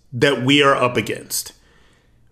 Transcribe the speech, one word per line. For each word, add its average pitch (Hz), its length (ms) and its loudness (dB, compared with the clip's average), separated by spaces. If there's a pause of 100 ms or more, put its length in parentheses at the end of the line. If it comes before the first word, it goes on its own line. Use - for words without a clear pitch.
(140)
that 123 300 0
we 143 180 4
are 139 140 4
up 123 200 -2
against. - 580 -8 (800)